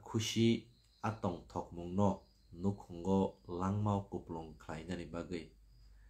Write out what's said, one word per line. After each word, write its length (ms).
khushi 640
a 100
tongthok 500
mungno 540
nukhungo 560
langmao 500
kuplung 520
khlainani 500
bagwi. 300